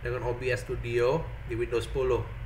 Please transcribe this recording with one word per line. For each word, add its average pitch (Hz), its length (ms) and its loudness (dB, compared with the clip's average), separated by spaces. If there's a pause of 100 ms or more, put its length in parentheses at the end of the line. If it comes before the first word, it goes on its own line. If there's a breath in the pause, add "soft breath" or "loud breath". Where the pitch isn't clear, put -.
dengan 123 240 -2
O 120 80 0
B 127 160 0
S 120 160 0
Studio 120 560 2 (240)
di 117 80 -4
Windows 120 320 0
sepuluh. 127 580 0